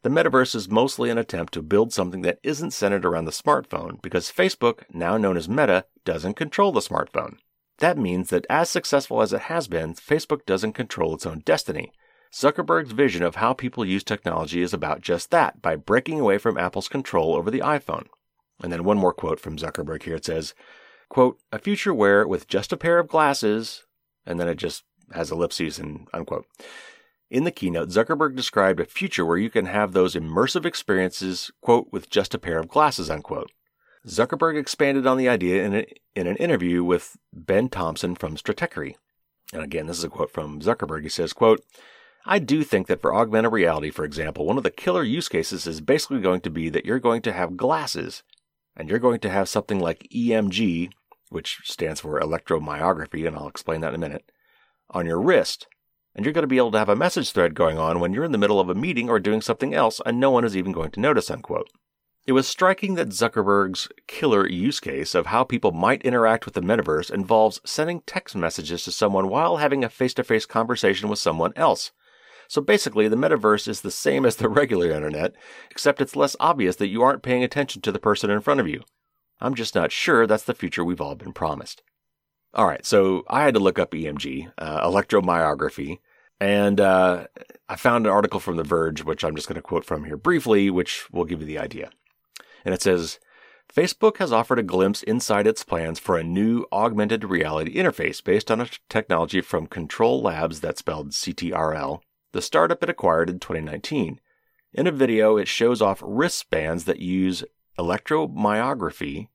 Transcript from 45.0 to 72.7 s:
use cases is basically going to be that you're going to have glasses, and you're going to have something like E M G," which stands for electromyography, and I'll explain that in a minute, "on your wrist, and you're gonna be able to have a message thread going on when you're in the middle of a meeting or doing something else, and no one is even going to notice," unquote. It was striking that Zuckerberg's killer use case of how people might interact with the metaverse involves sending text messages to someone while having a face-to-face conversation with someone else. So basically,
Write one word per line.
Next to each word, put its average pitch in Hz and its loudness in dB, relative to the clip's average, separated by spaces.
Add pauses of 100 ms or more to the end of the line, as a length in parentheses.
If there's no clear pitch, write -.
use 139 -2
cases 85 -4
is 78 -8
basically 139 0
going 92 2
to - -6
be 80 -4
that 80 -2
you're 117 -2
going 117 2
to 113 -2
have 90 -4
glasses, 127 -4 (520)
and 80 -14
you're 107 0
going 120 2
to 104 -4
have 95 0
something 101 -2
like 85 -4
E 117 0
M 107 2
G," 90 -2 (400)
which - -10
stands - -6
for 76 -4
electromyography, 78 -2
and 80 -4
I'll 76 -12
explain 80 -6
that 80 -4
in 64 -6
a 82 -6
minute, - -10 (600)
"on 90 -2
your 82 0
wrist, 131 2 (480)
and 101 -8
you're 147 0
gonna 156 2
be 131 4
able 117 4
to 110 2
have 107 2
a 104 6
message 160 0
thread 87 4
going 80 2
on 82 0
when 87 0
you're 127 -2
in 165 -2
the 123 0
middle 101 4
of 90 2
a 90 0
meeting 123 -2
or 117 4
doing 107 0
something 131 -2
else, 117 2
and 120 0
no 135 4
one 120 4
is 104 -2
even 95 0
going 82 -4
to - -8
notice," 127 2
unquote. - -6 (560)
It 131 0
was 131 4
striking 190 0
that 127 -2
Zuckerberg's 101 0 (200)
killer 107 2
use 101 -2
case 71 -6
of 85 2
how 113 2
people 120 0
might 110 0
interact 113 2
with - -18
the 95 0
metaverse 87 0
involves 107 2
sending 165 -4
text - -10
messages 82 -4
to - -8
someone 98 2
while 160 2
having 139 2
a 113 -2
face-to-face 123 0
conversation 113 0
with 104 -2
someone 82 0
else. - 0 (560)
So - -2
basically, 139 2